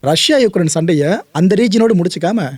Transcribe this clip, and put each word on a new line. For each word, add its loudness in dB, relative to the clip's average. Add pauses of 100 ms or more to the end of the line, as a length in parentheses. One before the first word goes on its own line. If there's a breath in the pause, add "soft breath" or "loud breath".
ரஷ்யா 0
யுக்ரைன் 0
சண்டையை 0 (140)
அந்த 2
ரீஜனோடு 2
முடிச்சுக்காம -2 (180)